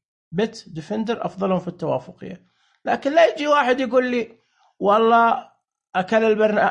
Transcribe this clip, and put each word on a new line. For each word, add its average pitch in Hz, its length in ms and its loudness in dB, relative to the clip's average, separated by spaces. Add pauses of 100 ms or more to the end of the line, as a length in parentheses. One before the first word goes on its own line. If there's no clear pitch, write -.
(320)
بيت 214 340 -6
ديفندر 208 600 -6
أفضلهم 190 320 -2
في 175 100 -8
التوافقية. 170 760 -8 (420)
لكن 277 300 -2
لا 330 120 6
يجي 294 200 -2
واحد 277 340 2
يقول 254 300 0
لي: 240 180 -4 (500)
"والله 226 680 2 (480)
أكل 220 280 0
البرن-، 214 340 2 (120)